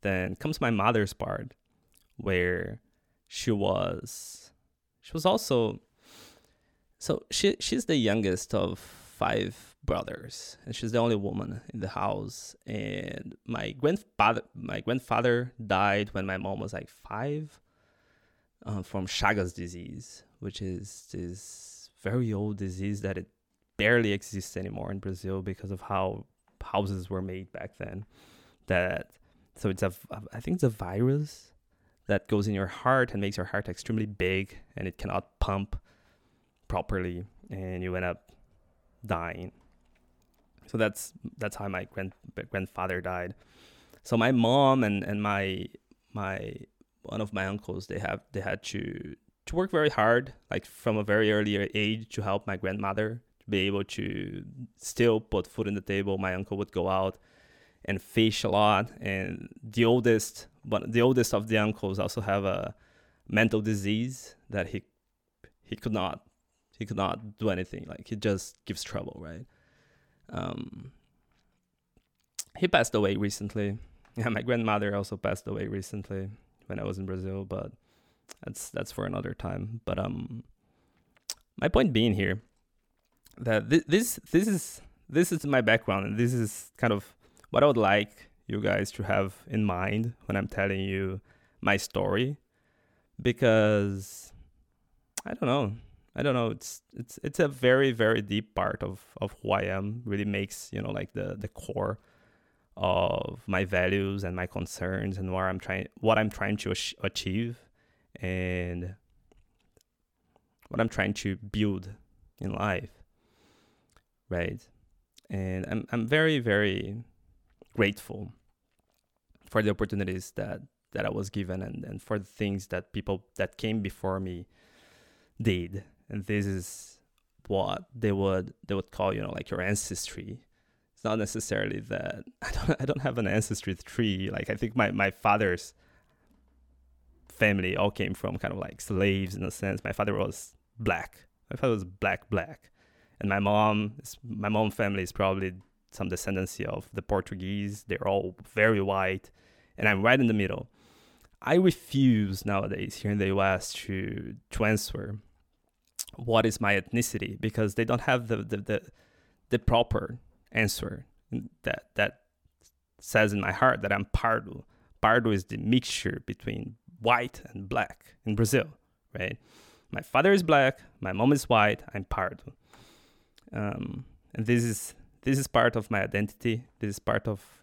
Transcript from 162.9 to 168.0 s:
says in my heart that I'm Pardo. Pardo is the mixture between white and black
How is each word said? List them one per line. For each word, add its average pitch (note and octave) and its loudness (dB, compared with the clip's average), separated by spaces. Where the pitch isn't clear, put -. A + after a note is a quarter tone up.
says A2 4
in G2+ 2
my F#2 0
heart B2+ 4
that G2+ 0
I'm G2 0
Pardo. A2+ 0
Pardo A2+ 6
is G2 2
the A2 -8
mixture - 0
between G#2+ -8
white A#2+ 2
and G2 -10
black - -6